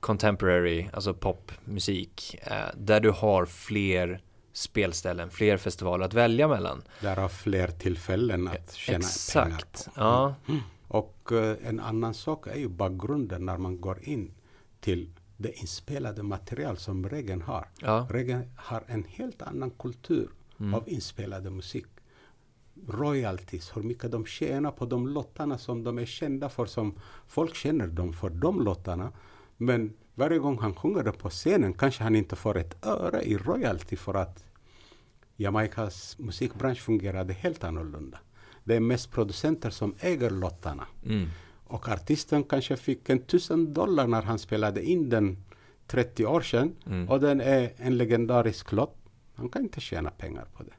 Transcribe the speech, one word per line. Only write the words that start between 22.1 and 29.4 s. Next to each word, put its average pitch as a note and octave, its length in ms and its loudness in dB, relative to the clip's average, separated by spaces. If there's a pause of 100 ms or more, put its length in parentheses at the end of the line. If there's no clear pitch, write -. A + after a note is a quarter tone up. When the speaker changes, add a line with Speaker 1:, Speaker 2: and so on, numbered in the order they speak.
Speaker 2:
Royalties, G#2+ 880 -4
hur G#2+ 60 -6
mycket A#2+ 280 -6
de A2+ 160 -4
tjänar C#3+ 440 -2
på C3 160 -6
de B2 220 0
låtarna D3 500 -4
som A#2 260 -6
de A#2+ 140 -2
är A#2+ 80 -2
kända C#3 420 -4
för, B2 180 -4
som G#2 280 -4 (320)
folk E3 280 -2
känner - 320 0
dem F2 260 -2
för F2 180 -4
de C#3 300 2
låtarna. F#2+ 520 -2 (440)